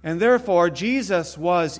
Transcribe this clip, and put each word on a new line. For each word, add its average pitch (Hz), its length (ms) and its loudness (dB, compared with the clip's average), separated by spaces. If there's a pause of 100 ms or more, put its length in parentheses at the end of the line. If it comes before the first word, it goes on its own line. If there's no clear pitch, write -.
And 165 160 -6
therefore, 208 500 4
Jesus 185 680 -2
was 170 420 0